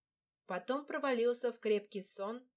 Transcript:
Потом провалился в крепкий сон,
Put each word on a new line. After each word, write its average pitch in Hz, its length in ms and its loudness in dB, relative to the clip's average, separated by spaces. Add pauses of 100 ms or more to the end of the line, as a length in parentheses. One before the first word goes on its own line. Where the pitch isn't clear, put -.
(480)
Потом 254 380 -2
провалился 240 640 2
в 233 80 -16
крепкий 208 440 0
сон, 226 540 -8